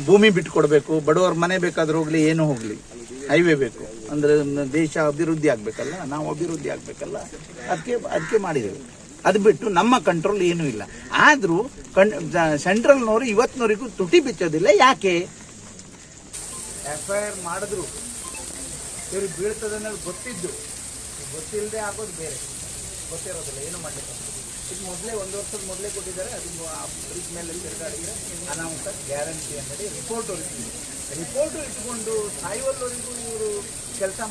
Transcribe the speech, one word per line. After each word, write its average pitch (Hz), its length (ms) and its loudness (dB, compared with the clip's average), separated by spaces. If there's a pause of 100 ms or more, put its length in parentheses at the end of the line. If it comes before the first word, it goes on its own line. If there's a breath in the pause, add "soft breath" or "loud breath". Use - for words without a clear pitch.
ಭೂಮಿ 202 240 10
ಬಿಟ್ಟು 175 220 2
ಕೊಡ್ಬೇಕು, 151 480 6
ಬಡವರ 160 320 6
ಮನೆ 175 260 2
ಬೇಕಾದ್ರೂ 165 400 2
ಹೋಗ್ಲಿ, 156 260 2
ಏನೂ 160 220 4
ಹೋಗ್ಲಿ, 110 300 -2 (520)
ಹೈವೇ 160 280 6
ಬೇಕು - 560 -4
ಅಂದ್ರೆ 147 220 4 (400)
ದೇಶ 156 240 2
ಅಭಿವೃದ್ಧಿ 156 520 2
ಆಗ್ಬೇಕಲ್ಲ, 120 540 -2
ನಾವು 151 260 -4
ಅಭಿವೃದ್ಧಿ 151 400 -4
ಆಗ್ಬೇಕಲ್ಲ, 139 480 -8 (520)
ಅದಕ್ಕೆ, 240 240 -2
ಅದಕ್ಕೆ 190 440 0
ಮಾಡಿದ್ದೇವೆ. 147 600 0 (280)
ಅದು 190 140 6
ಬಿಟ್ಟು 202 300 6
ನಮ್ಮ 214 300 6
ಕಂಟ್ರೋಲ್ 190 420 2
ಏನೂ 170 240 4
ಇಲ್ಲ. 107 180 -2 (280 loud breath)
ಆದ್ರೂ 202 520 6 (320)
ಕಣ್-, 190 360 6
ಜ-, 156 260 4
ಸೆಂಟ್ರಲ್ನವರು 226 680 6
ಇವತ್ತಿನವರೆಗೂ 233 640 2
ತುಟಿ 190 300 4
ಬಿಚ್ಚೋದಿಲ್ಲ. 180 560 0
ಯಾಕೆ? 254 420 6
ಎಫ್ - 1900 -10
ಐ 202 60 2
ಆರ್ 202 260 -4
ಮಾಡಿದ್ರು, 190 380 -4 (1300)
ಇವ್ರಿಗೆ 185 260 -4
ಬೀಳ್ತದೆ 214 360 -4
ಅನ್ನೋದು 214 300 -8
ಗೊತ್ತಿದ್ದು, 180 420 -8 (840)
ಗೊತ್ತಿಲ್ಲದೆ 214 440 -6
ಆಗೋದು 202 400 -6
ಬೇರೆ, 156 180 -8 (760)
ಗೊತ್ತಿರೋದಿಲ್ಲ, 160 580 -8
ಏನು 175 100 -8
ಮಾಡ್ಲಿಕ್ಕೆ. - 500 -10 (460)
ಇದು 185 120 -10
ಮೊದಲೇ, 180 280 -8
ಒಂದು 196 240 -6
ವರ್ಷದ 202 300 -8
ಮೊದಲೇ 185 220 -8
ಕೊಟ್ಟಿದ್ದಾರೆ. 185 420 -8
ಅದು 165 360 -10
ಆ - 180 -8
ಬ್ರಿಡ್ಜ್ - 500 -10
ಮೇಲೆ 170 180 -8
ತಿರುಗಾಡಿದ್ರೆ 165 580 -8 (400)
ಅನಾಹುತ 160 360 -6 (200)
ಗ್ಯಾರಂಟಿ 147 500 -6
ಅನ್ನೋದು 139 260 -8
ರಿಪೋರ್ಟ್ 214 460 -6
ಹೊರಟಿದೆ. 147 920 -8
ರಿಪೋರ್ಟ್ 277 360 -2
ಇಟ್ಕೊಂಡು 220 720 -4 (120)
ಸಾಯುವಲ್ಲವರೆಗೂ 240 880 -6
ಇವರು 214 320 -4 (360)
ಕೆಲಸ 190 200 -4 (120)